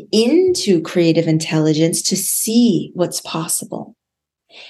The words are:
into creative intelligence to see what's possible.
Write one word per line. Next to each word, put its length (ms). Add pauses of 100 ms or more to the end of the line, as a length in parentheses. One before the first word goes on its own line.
(120)
into 680
creative 460
intelligence 760
to 140
see 800
what's 280
possible. 760 (720)